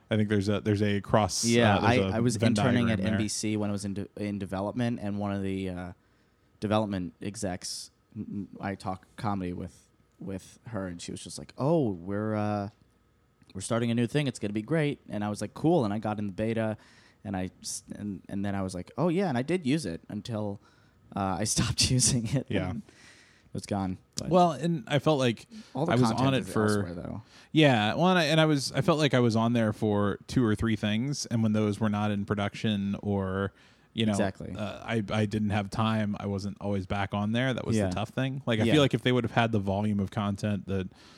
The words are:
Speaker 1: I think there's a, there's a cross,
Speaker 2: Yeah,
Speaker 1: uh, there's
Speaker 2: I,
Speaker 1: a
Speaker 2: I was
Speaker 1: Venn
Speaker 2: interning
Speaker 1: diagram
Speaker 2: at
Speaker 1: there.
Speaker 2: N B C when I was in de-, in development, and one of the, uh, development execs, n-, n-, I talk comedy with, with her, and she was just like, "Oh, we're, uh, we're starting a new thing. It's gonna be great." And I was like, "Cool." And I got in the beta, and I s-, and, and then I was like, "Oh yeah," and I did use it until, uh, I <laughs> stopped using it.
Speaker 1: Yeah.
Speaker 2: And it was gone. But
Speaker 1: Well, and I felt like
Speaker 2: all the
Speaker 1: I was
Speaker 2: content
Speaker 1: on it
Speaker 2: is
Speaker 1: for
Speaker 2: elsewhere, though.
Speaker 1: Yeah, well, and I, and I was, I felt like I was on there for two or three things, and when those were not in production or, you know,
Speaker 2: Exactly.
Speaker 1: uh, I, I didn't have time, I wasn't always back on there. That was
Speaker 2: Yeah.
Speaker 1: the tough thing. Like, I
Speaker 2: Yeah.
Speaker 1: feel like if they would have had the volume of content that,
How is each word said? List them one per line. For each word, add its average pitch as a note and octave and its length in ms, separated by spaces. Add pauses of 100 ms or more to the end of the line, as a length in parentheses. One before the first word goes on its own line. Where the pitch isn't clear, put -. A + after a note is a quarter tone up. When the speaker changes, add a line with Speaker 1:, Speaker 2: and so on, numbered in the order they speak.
Speaker 1:
I A2+ 60
think G#2+ 140
there's G2+ 180
a, G2+ 140
there's G#2 200
a G2+ 200
cross, - 420
Speaker 2:
Yeah, A#2 320
Speaker 1:
uh, F#2 60
there's A#2 180
Speaker 2:
I, F#2+ 80
Speaker 1:
a F#2+ 80
Speaker 2:
I F#2+ 60
was A#2 160
Speaker 1:
Venn A2 140
Speaker 2:
interning A#2+ 360
Speaker 1:
diagram A2 120
Speaker 2:
at G2 40
Speaker 1:
there. G#2+ 120
Speaker 2:
N - 20
B G#2 100
C G#2+ 300
when G#2 120
I G2+ 40
was G2 100
in G2 120
de-, G2+ 200
in G#2 240
development, G2+ 640
and G2+ 180
one G2+ 140
of G2 100
the, F#2+ 260
uh, F2+ 220 (720)
development G2+ 600
execs, - 680 (240)
n-, G#2+ 140
n-, G2+ 180 (120)
I G2 160
talk F#2+ 300 (100)
comedy F#2+ 380
with, F2+ 200 (460)
with - 480
her, G2 200
and F2 140
she - 100
was - 120
just - 160
like, D2 180
"Oh, C#3+ 340
we're, G2+ 440
uh, G#2 320 (880)
we're F#2+ 60
starting A#2 280
a A#2 60
new A#2+ 100
thing. C#3+ 220
It's A#2+ 100
gonna G#2 160
be G#2+ 80
great." D3 380 (100)
And G#2 140
I G#2 60
was G#2 120
like, G#2 120
"Cool." D#3 320
And G2+ 80
I G#2+ 60
got G#2+ 200
in G#2+ 80
the F#2+ 60
beta, A2 440 (460)
and G2+ 140
I F#2 120 (120)
s-, - 220 (120)
and, G#2 320
and G2 160
then G2+ 100
I G2 100
was F#2+ 120
like, F2 220
"Oh D#3+ 100
yeah," F3+ 220
and B2+ 80
I B2+ 60
did E3 220
use C#3 200
it E2 240
until, G#2 500 (560)
uh, F#2+ 240
I G#2+ 40
<laughs> A2 120
stopped - 340
using B2 380
it. C3 220
Speaker 1:
Yeah. F#2 220
Speaker 2:
And D#2 120
it - 720
was F#2+ 100
gone. F#2+ 320 (200)
But - 120
Speaker 1:
Well, F3 220
and D#3 360
I C#3+ 120
felt D#3 200
like A#2+ 280 (260)
Speaker 2:
all C3 120
the - 80
Speaker 1:
I - 20
was B2 80
Speaker 2:
content A#2 240
Speaker 1:
on C3+ 80
it B2+ 60
Speaker 2:
is F#2 120
Speaker 1:
for A2 140
Speaker 2:
elsewhere, G2+ 260
though. F2 280 (300)
Speaker 1:
Yeah, B2+ 440
well, E3+ 140
and F#3 100
I, E3 60
and D#3 140
I D#3 60
was, D3 280
I C#3 80
felt D#3 180
like D3 140
I C3 60
was A#2+ 160
on A2+ 180
there A2 200
for G#2 540
two B2+ 180
or G#2+ 100
three A2+ 200
things, A2+ 500
and A#2 180
when A2 100
those G#2+ 260
were A2 100
not G#2 220
in G2+ 120
production G2+ 800
or, G2 500 (420)
you A2+ 120
know, G#2+ 80
Speaker 2:
Exactly. G2 440
Speaker 1:
uh, G2+ 280
I, A2+ 260
I G#2+ 140
didn't G#2+ 240
have G2+ 200
time, A2 480
I - 100
wasn't G2 340
always G2 240
back G2 280
on G#2 200
there. B2+ 200
That - 140
was A2+ 80
Speaker 2:
Yeah. G2+ 120
Speaker 1:
the F#2 80
tough G#2 160
thing. C3 340
Like, A2+ 160
I - 20
Speaker 2:
Yeah. A#2 80
Speaker 1:
feel D3 120
like B2+ 100
if A#2 100
they B2+ 80
would B2 140
have - 80
had A#2 180
the A2 80
volume G2+ 400
of F#2+ 120
content G2+ 560
that, F#2+ 200 (300)